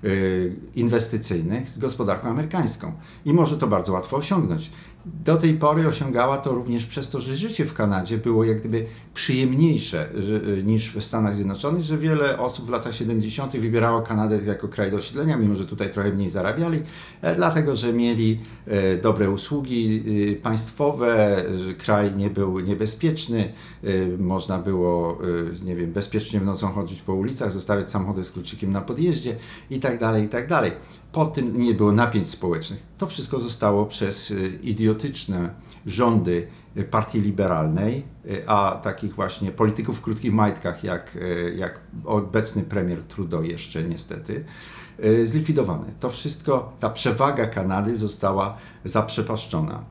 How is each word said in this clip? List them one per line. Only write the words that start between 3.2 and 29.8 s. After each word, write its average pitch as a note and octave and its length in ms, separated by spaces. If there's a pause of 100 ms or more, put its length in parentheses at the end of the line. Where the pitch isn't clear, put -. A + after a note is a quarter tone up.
I D3 80
może D#3 260
to C3 80
bardzo F#2+ 260
łatwo F#2 240
osiągnąć. D#3+ 540 (540)
Do D#3+ 120
tej D#3+ 180
pory D#3 340
osiągała C3 500
to C#3 140
również A#2+ 340
przez C3+ 240
to, C3+ 100
że C3+ 160
życie G3 280
w - 100
Kanadzie G2+ 440
było A2+ 260
jak A2 160
gdyby A2+ 260 (280)
przyjemniejsze, C3 960 (100)
że, G#2 180
e, G2 260
niż A2 340
w G#2 80
Stanach G#2+ 300
Zjednoczonych, G2+ 480
że D#3 160
wiele D3+ 400
osób B2 280
w - 20
latach A#2 260
siedemdziesiątych A2+ 680
wybierało A2+ 420
Kanadę G#2+ 440
jako G2+ 220
kraj G2+ 220
do G2+ 60
osiedlenia, C#3 400
mimo G#2 180
że F#2+ 120
tutaj G#2 260
trochę G2+ 200
mniej G2 180
zarabiali, C#3 520 (400)
e, E3+ 140
dlatego D#3+ 400
że A#2 160
mieli, A2+ 480 (260)
e, F#2+ 300
dobre G2+ 340
usługi, A2+ 760 (280)
e, G2+ 100
państwowe, A2+ 1000 (140)
że F#2 160
kraj G#2 420
nie G2+ 140
był F#2+ 300
niebezpieczny, A2 920 (320)
e, G#2 40 (300)
można F#2 400
było, F2 600 (420)
e, F#2+ 40
nie F2+ 120
wiem, E2+ 160
bezpiecznie G2+ 480
w F#2+ 40
nocą G2 240
chodzić F#2+ 340
po F#2+ 120
ulicach, G#2+ 380
zostawiać G2 380
samochody F#2 340
z - 60
kluczykiem G2 420
na G2 80
podjeździe C3 560 (340)
i C3 100